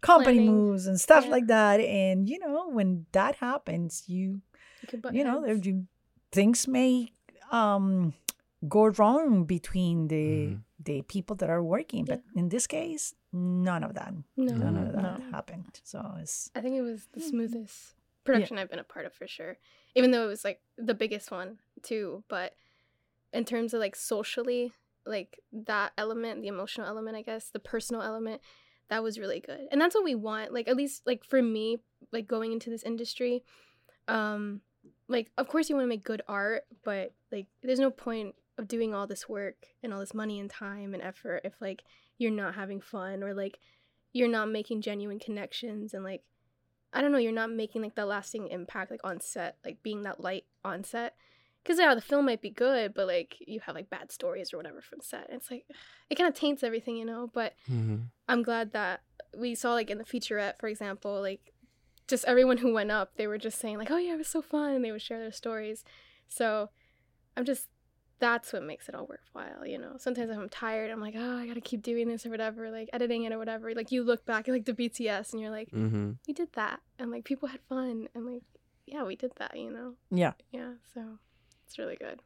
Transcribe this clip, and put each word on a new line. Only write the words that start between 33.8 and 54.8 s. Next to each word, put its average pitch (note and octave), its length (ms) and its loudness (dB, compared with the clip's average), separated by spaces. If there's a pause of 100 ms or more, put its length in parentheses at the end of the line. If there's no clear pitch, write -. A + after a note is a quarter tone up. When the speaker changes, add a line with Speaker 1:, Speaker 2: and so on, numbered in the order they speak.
Speaker 2:
um, G#3 520 -2 (480)
like, A#3 280 0
of C4+ 120 -2
course D#4 200 2
you D4 80 2
wanna C4 120 2
make A3+ 160 -4
good A3 240 -6
art, G#3 360 -2 (200)
but, G3 280 -4 (180)
like, G3 160 -8 (160)
there's B3+ 180 2
no C4+ 100 6
point A3+ 440 -8 (240)
of G#3+ 100 -8
doing A3+ 260 -2
all G3+ 120 -4
this G3+ 220 -10
work G3+ 380 -8 (160)
and A3 100 -8
all G3 80 -8
this G3 140 -12
money G#3+ 240 -6
and G3+ 120 -8
time G3+ 440 -10
and - 80 -10
effort F#3 420 -8
if, - 160 -10
like, G3 220 -8 (360)
you're A3+ 120 2
not G3+ 240 -4
having G3 260 -8
fun G3 420 -8
or, G3 120 -6
like, G3 240 -6 (540)
you're B3 160 4
not A3 220 0
making G#3+ 300 -4
genuine G#3 380 -6
connections G#3+ 760 -8
and, F#3+ 100 -8
like, F#3+ 180 -8 (680)
I - 80 0
don't C#4+ 100 4
know, C#4+ 80 6
you're A3+ 140 2
not A3+ 180 -2
making, A3 320 -4
like, G#3+ 140 -6
the G#3 100 -2
lasting G3+ 420 -6
impact, F#3 440 -8
like, A3 100 -12
on F3+ 180 -6
set, - 440 -8
like, - 180 -12
being G#3 200 -6
that G3 180 -8
light F#3 240 -6 (200)
on F#3+ 200 -6
set. A#3 320 -6 (480)
'Cause, E4+ 160 2
yeah, D4+ 140 8
the A#3 80 0
film C#4+ 240 4
might A3+ 160 0
be G3+ 80 -6
good, A#3 440 2
but, G3 140 0
like, F3 320 -2
you - 200 -10
have, - 140 -10
like, E3 160 -12
bad - 220 -10
stories F3+ 400 -6
or E3 60 -8
whatever D3+ 240 -12